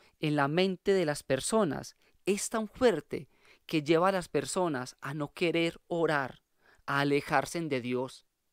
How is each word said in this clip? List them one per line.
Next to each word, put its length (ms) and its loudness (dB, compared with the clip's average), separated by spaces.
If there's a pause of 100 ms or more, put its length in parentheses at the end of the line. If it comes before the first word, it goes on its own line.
(200)
en 160 0
la 120 2
mente 460 0
de 120 2
las 180 -4
personas 720 0 (300)
es 240 0
tan 180 -4
fuerte 640 0 (360)
que 160 0
lleva 280 4
a 20 4
las 160 -4
personas 760 -2
a 120 -8
no 200 -6
querer 540 0
orar, 540 -2 (440)
a 140 0
alejarse 640 0
de 200 -2
Dios. 440 -6 (280)